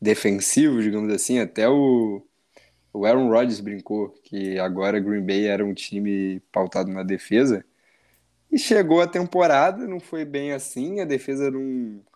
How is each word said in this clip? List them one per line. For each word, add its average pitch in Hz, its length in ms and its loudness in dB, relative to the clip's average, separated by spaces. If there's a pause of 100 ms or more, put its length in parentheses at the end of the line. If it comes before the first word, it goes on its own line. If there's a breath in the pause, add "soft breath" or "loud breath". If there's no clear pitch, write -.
defensivo, 110 840 2
digamos 107 300 -2
assim. 123 260 0
Até 110 300 0
o, 123 540 2 (720 soft breath)
o 104 140 -2
Aaron 123 220 4
Rodgers 113 320 2
brincou 101 500 -6 (140)
que 95 340 -6
agora 95 420 -2
Green 101 240 -2
Bay 98 220 0
era 101 180 0
um 101 100 -2
time 98 640 -4 (120)
pautado 95 380 -2
na 95 120 -8
defesa. 101 640 0 (840)
E 302 80 2
chegou 175 420 4
a 175 60 4
temporada, 175 800 2
não 185 120 -8
foi 160 260 -10
bem 143 280 -6
assim, 139 480 -6
a 185 40 -4
defesa 139 460 -2
não, 127 500 -6 (160)